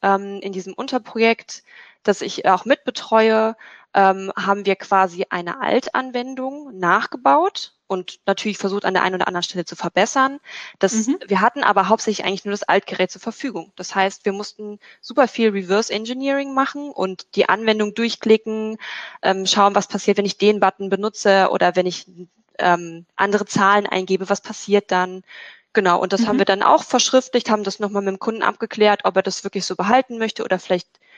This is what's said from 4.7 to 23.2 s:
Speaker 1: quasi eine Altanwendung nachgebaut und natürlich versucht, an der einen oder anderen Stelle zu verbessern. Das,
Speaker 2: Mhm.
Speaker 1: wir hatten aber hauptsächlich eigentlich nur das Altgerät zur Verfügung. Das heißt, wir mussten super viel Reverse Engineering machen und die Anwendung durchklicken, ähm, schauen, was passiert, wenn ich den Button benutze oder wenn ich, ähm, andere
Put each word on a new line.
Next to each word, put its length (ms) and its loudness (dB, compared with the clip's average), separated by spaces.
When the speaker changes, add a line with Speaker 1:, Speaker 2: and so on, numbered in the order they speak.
Speaker 1:
quasi 520 0
eine 300 -6
Altanwendung 1200 -4
nachgebaut 960 0
und 380 -8
natürlich 320 -2
versucht, 280 -4
an 80 0
der 100 2
einen 120 0
oder 120 -2
anderen 160 -4
Stelle 220 -6
zu 100 -14
verbessern. 640 0
Das, 280 0
Speaker 2:
Mhm. 200 -2
Speaker 1:
wir 140 0
hatten 220 2
aber 260 2
hauptsächlich 360 0
eigentlich 200 -4
nur 80 -4
das 100 -6
Altgerät 480 0
zur 100 -18
Verfügung. 540 -10
Das 180 -12
heißt, 300 0
wir 80 0
mussten 480 -12
super 260 2
viel 220 0
Reverse 420 0
Engineering 600 -4
machen 380 -2
und 440 -8
die 140 2
Anwendung 440 0
durchklicken, 840 -2
ähm, 260 -2
schauen, 280 4
was 120 0
passiert, 300 0
wenn 80 0
ich 120 -6
den 240 4
Button 280 0
benutze 640 2
oder 240 2
wenn 120 2
ich, 180 -6
ähm, 460 0
andere 300 0